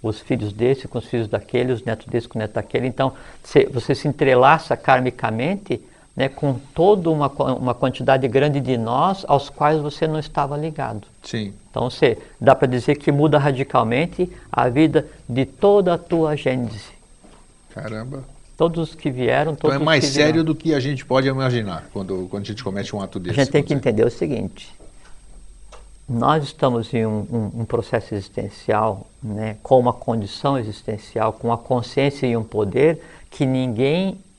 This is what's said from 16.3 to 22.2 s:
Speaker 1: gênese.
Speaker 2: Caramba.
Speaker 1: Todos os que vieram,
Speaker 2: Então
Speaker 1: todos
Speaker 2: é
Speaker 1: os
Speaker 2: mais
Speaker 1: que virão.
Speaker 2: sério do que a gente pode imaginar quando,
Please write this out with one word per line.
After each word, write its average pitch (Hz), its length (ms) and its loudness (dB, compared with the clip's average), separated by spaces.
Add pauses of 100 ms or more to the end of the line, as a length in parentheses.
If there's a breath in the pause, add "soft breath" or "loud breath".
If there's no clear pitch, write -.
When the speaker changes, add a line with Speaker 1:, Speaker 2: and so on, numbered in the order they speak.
Speaker 1:
gênese. 123 540 -4 (840)
Speaker 2:
Caramba. 120 500 -10 (320)
Speaker 1:
Todos 160 340 0
os - 60 -18
que - 160 -4
vieram, 127 400 0
Speaker 2:
Então 151 180 0
Speaker 1:
todos 135 60 2
Speaker 2:
é 139 40 -2
Speaker 1:
os 151 60 0
Speaker 2:
mais 151 180 4
Speaker 1:
que 139 80 -2
virão. 147 140 4
Speaker 2:
sério 160 180 4
do 156 120 0
que 160 180 0
a 143 60 2
gente 135 260 -4
pode 131 220 2
imaginar 123 680 -2
quando, 92 380 -6